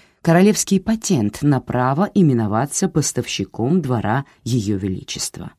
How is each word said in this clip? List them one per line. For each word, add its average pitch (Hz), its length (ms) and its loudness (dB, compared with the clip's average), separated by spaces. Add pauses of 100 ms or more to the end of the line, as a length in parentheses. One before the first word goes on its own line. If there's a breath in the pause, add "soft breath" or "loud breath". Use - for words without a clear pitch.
(220 soft breath)
королевский 190 580 4
патент 185 600 -2
на 143 180 4
право 127 540 0
именоваться 131 760 2
поставщиком 131 920 -2
двора 123 440 -2 (180 soft breath)
Её 107 340 -2
Величества. - 800 -8